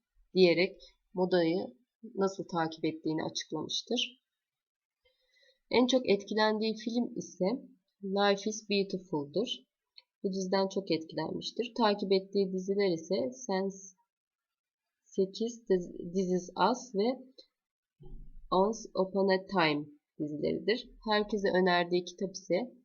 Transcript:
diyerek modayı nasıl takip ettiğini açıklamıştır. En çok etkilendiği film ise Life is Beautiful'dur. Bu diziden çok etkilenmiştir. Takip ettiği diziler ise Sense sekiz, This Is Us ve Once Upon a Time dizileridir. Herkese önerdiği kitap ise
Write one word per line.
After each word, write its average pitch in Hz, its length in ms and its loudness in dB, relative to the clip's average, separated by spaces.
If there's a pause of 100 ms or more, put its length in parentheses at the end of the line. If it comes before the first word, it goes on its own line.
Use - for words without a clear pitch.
(340)
diyerek 180 600 4 (200)
modayı 180 600 2 (400)
nasıl 190 300 -2
takip 160 400 -2
ettiğini 156 400 -2
açıklamıştır. - 960 -6 (1500)
En 247 160 4
çok 254 220 2
etkilendiği 214 680 0
film 233 420 -4
ise - 300 -4 (560)
Life 196 480 0
is 208 200 -10
Beautiful'dur. 190 800 -2 (760)
Bu 196 80 -2
diziden 190 360 0
çok 190 220 -4
etkilenmiştir. - 840 -4
Takip 202 360 2
ettiği 190 400 0
diziler 196 380 0
ise 190 420 -2
Sense 190 460 -4 (1300)
sekiz, 196 640 -4 (480)
This 185 160 0
Is 180 200 -2 (200)
Us 247 240 -6
ve 202 140 0 (1400)
Once 202 280 4 (160)
Upon 190 340 2
a 185 180 2
Time 156 400 2 (320)
dizileridir. 160 720 -2 (140)
Herkese 208 460 0
önerdiği 180 540 4
kitap 185 300 -8
ise 202 400 -2 (100)